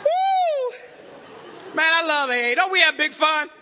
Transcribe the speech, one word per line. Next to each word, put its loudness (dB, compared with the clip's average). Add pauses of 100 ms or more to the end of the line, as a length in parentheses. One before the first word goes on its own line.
Woo! -4
Man, 2
I 2
love 0
A 0
A. 0
Don't 2
we 4
have 4
big 0
fun? 0 (120)